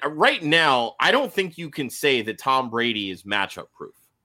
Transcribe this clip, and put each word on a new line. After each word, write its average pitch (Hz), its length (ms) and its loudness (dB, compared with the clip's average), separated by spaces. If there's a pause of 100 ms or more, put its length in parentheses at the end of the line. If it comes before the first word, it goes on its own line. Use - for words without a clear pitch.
right 180 380 2
now, 151 580 4
I 165 120 4
don't 254 200 0
think 190 280 -4
you 165 100 -10
can 135 220 -6
say 131 320 0
that 101 160 -6
Tom 131 320 -2
Brady 110 400 -2
is 90 100 -12
matchup 98 500 -4
proof - 220 -18 (320)